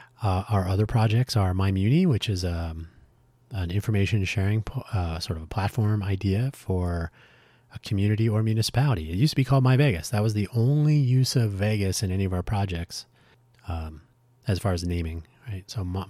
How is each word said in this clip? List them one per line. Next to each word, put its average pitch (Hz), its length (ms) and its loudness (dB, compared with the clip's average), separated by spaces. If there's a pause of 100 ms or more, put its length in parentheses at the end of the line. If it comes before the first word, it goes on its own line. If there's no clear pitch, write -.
(240)
Uh, 95 260 0
our 98 160 2
other 95 200 0
projects 113 500 2
are 95 180 2
My 98 180 0
Muni, 113 340 2
which 117 240 0
is, 92 160 -2
um, 82 420 -6 (640)
an 90 180 -4
information 101 540 0
sharing 101 380 0
pl-, - 320 -8
uh, 85 260 -2
sort - 160 -6
of 80 80 -10
a 78 40 -14
platform 104 540 -2
idea 101 520 0
for 87 580 -4 (640)
a - 40 -16
community 104 500 0
or 107 120 2
municipality. 110 680 0
It 85 40 -2
used 131 180 2
to - 20 -14
be 135 80 2
called 135 200 4
My 127 120 4
Vegas. 127 340 2
That 104 140 0
was 110 100 0
the 104 220 0
only 147 400 4
use 131 400 4
of 113 160 2
Vegas 101 500 0
in 92 100 0
any 95 120 0
of 92 100 0
our 90 100 0
projects, 92 640 -4 (640)
um, 78 340 -8 (460)
as 95 100 2
far 98 140 -2
as 85 140 -2
naming, 82 380 -4 (260)
right? 95 200 -10
So 98 140 -8
My, 90 260 -6